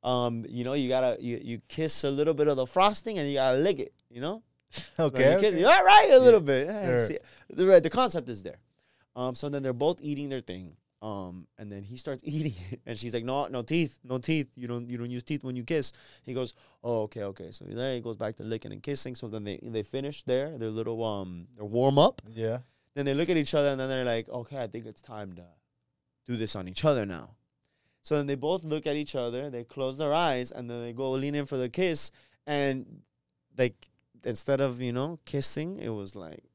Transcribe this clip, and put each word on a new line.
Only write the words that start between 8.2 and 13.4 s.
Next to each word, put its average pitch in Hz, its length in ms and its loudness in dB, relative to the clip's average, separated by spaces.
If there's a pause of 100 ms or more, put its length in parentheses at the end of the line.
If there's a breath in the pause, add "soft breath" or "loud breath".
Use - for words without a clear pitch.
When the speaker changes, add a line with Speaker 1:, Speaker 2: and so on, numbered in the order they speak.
Speaker 1:
is 107 140 -8
there. 92 160 -12 (560)
Um, 127 200 -4
so 147 140 -6
then 143 120 -4
they're 131 120 -2
both 147 280 2
eating 143 280 -6
their 131 120 -6
thing. 92 340 -12 (260)
Um, 92 440 -10 (140)
and 104 120 -14
then 98 120 -12
he 113 140 -14
starts 131 260 -10
<laughs> - 20 -12
eating 151 280 -4 (180)
it, - 140 -12
and 120 120 -10
she's 113 160 -8
like, 117 120 -2
"No, 131 220 -2